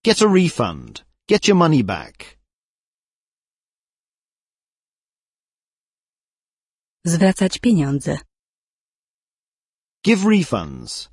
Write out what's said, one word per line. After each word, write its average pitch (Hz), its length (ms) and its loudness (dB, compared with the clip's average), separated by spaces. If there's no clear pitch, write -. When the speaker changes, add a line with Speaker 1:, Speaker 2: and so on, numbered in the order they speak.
Speaker 1:
Get 220 160 2
a 214 60 4
refund. 107 760 -2
Get 208 220 0
your 196 80 4
money 156 260 2
back. - 560 -10
Speaker 2:
Zwracać 185 540 0
pieniądze. 143 600 0
Speaker 1:
Give 196 200 2
refunds. 101 880 -2